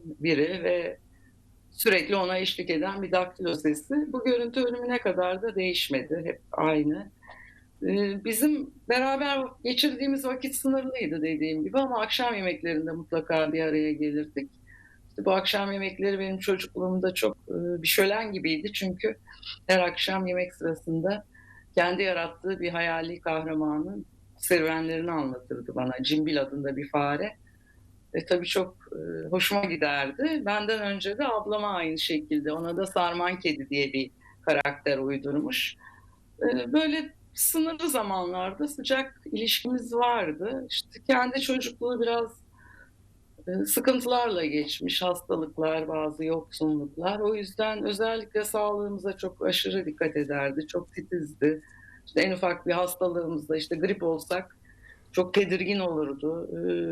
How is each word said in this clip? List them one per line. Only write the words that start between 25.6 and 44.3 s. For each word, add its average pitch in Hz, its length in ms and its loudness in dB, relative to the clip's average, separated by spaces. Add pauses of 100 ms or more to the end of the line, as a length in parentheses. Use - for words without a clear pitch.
bana. 127 280 -2
Cimbil 151 380 2
adında 139 360 -2
bir 143 120 -6
fare. 147 480 0 (800)
E, 165 100 -2
tabii 175 220 2
çok, 185 300 0 (160)
e, 160 360 -8
hoşuma 196 360 2
giderdi. 160 840 0
Benden 208 340 0
önce 196 380 -2
de 285 80 0
ablama 208 420 0
aynı 165 300 -2
şekilde. 151 540 0
Ona 170 240 -4
da 190 100 0
Sarman 175 520 0
Kedi 147 320 -2
diye 139 220 0
bir 135 180 -2 (320)
karakter 143 560 2
uydurmuş. 139 800 -2 (640)
E, 247 300 0
böyle 311 420 2 (200)
sınırlı 320 540 0
zamanlarda 190 800 -2
sıcak 269 520 -2 (120)
ilişkimiz 233 600 -2
vardı. 233 760 0
İşte - 360 -8
kendi 254 340 2
çocukluğu 247 600 -2
biraz, 233 440 0 (1040)
e, 190 160 0
sıkıntılarla 240 800 2